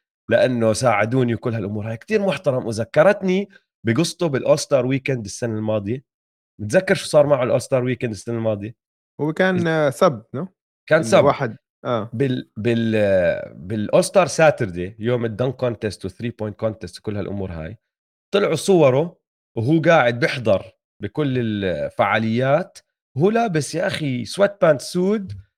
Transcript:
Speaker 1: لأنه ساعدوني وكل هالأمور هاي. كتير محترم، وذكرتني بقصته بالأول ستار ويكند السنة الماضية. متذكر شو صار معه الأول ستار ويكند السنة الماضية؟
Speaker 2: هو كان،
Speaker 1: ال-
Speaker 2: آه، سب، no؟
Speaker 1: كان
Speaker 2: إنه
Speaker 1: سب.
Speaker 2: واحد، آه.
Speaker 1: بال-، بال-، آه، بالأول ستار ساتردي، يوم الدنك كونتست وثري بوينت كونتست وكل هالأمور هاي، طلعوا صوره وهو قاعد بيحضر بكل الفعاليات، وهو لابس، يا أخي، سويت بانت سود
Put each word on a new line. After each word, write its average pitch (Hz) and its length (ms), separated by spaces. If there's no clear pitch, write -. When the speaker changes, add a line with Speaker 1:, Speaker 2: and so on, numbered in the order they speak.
Speaker 1:
لأنه 117 440
ساعدوني 117 600
وكل 117 200
هالأمور 107 360
هاي. 113 80
كتير 214 240
محترم، 143 440
وذكرتني 185 840
بقصته 160 420
بالأول 143 320
ستار 127 260
ويكند 131 400
السنة 113 320
الماضية. 110 480
متذكر 120 340
شو - 100
صار 147 220
معه 127 160
الأول 120 180
ستار 127 220
ويكند 123 280
السنة 117 240
الماضية؟ 110 400
Speaker 2:
هو 151 120
كان، 185 240
Speaker 1:
ال- 170 100
Speaker 2:
آه، 156 220
سب، 127 340
no؟ 165 120
Speaker 1:
كان 156 100
Speaker 2:
إنه - 80
Speaker 1:
سب. 165 160
Speaker 2:
واحد، 131 340
آه. 117 280
Speaker 1:
بال-، 127 440
بال-، 113 380
آه، 92 580
بالأول 104 500
ستار 175 240
ساتردي، 110 720
يوم 117 260
الدنك 123 300
كونتست 113 500
وثري 117 240
بوينت 107 300
كونتست 95 400
وكل 104 180
هالأمور 95 340
هاي، 82 260
طلعوا 185 220
صوره 156 640
وهو 147 240
قاعد 135 380
بيحضر 110 440
بكل 131 380
الفعاليات، 110 1400
وهو 175 120
لابس، 208 460
يا 165 120
أخي، 127 380
سويت 196 360
بانت 156 200
سود 185 520